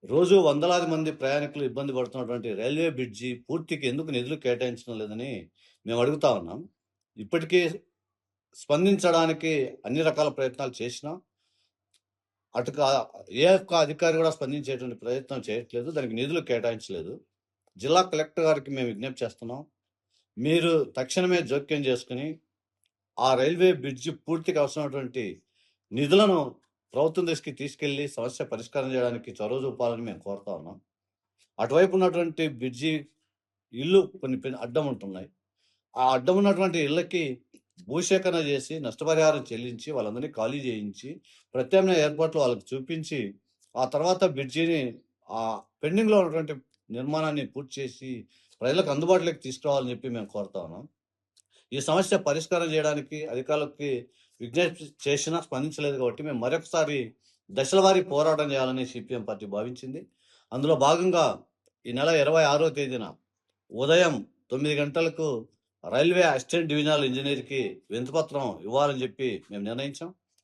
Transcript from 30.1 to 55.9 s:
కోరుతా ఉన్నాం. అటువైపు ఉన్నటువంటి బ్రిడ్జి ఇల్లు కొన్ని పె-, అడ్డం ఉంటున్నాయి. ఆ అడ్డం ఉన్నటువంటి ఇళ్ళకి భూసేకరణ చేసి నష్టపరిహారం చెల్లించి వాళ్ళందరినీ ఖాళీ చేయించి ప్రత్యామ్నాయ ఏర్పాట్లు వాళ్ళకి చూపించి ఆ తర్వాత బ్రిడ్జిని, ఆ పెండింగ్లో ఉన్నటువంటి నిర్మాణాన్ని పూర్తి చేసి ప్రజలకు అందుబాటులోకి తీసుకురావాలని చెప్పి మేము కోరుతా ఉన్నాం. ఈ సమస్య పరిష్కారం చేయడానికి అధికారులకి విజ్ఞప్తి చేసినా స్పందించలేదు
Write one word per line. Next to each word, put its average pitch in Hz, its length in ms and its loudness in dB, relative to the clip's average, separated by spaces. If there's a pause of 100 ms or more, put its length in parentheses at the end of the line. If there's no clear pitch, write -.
కోరుతా 98 320 -10
ఉన్నాం. 87 300 -12 (800)
అటువైపు 160 340 4
ఉన్నటువంటి 170 540 0
బ్రిడ్జి 135 600 -6 (680)
ఇల్లు 185 380 4 (100)
కొన్ని 131 200 -4
పె-, 135 140 -6
అడ్డం 120 320 -2
ఉంటున్నాయి. 98 420 -8 (680)
ఆ 127 160 4
అడ్డం 135 240 4
ఉన్నటువంటి 190 420 2
ఇళ్ళకి 156 640 -2 (460)
భూసేకరణ 180 520 0
చేసి 143 400 -2
నష్టపరిహారం 151 760 2
చెల్లించి 117 380 -10
వాళ్ళందరినీ 110 420 -6
ఖాళీ 113 240 -2
చేయించి 120 640 -8 (320)
ప్రత్యామ్నాయ 175 480 4
ఏర్పాట్లు 156 400 2
వాళ్ళకి 120 340 -2
చూపించి 135 600 -6 (420)
ఆ 127 80 0
తర్వాత 175 380 2
బ్రిడ్జిని, 139 680 0 (360)
ఆ 113 320 -4 (220)
పెండింగ్లో 208 360 4
ఉన్నటువంటి 160 340 0 (380)
నిర్మాణాన్ని 147 560 -2
పూర్తి 139 340 -12
చేసి 127 460 -10 (340)
ప్రజలకు 143 280 0
అందుబాటులోకి 165 480 2
తీసుకురావాలని 131 540 -2
చెప్పి 123 180 -8
మేము 113 160 -6
కోరుతా 101 340 -8
ఉన్నాం. 87 300 -14 (840)
ఈ 139 80 -4
సమస్య 190 360 2
పరిష్కారం 160 560 0
చేయడానికి 151 520 -2
అధికారులకి 143 840 -4 (340)
విజ్ఞప్తి 160 520 -2 (140)
చేసినా 160 340 0
స్పందించలేదు 143 560 -4